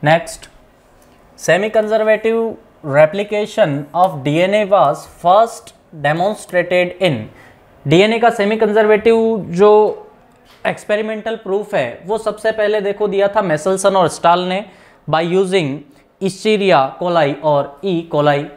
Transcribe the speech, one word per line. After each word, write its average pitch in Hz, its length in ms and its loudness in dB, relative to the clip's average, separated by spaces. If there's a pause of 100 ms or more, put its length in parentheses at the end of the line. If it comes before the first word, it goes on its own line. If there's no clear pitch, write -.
नेक्स्ट, 165 460 -2 (880)
semi 185 300 0
conservative 220 680 0 (560)
replication 196 800 0 (220)
of 180 180 2 (100)
D 143 80 -2 (120)
N 196 120 0
A 214 140 2
was 156 340 2 (200)
first 208 500 2 (320)
demonstrated 180 1000 -2
in। 143 100 -2 (680)
डीएनए 196 340 2
का 233 100 4
सेमी 220 280 -2
कंजर्वेटिव 220 920 2
जो 190 220 4 (960)
एक्सपेरिमेंटल 214 760 -6
प्रूफ 202 320 -6
है 123 300 -4
वो 208 120 -4
सबसे 214 340 -4
पहले 214 300 -2
देखो 202 260 -2
दिया 196 280 0
था 220 60 2
मेसलसन 190 540 0
और 180 140 4
स्टाल 170 380 2
ने 185 160 -4 (460)
by 156 120 0 (120)
using 185 360 0 (520)
Escherichia 190 580 0 (220)
coli 170 320 0 (100)
और 143 420 -2
E 190 100 -2 (180)
coli। 147 280 0 (160)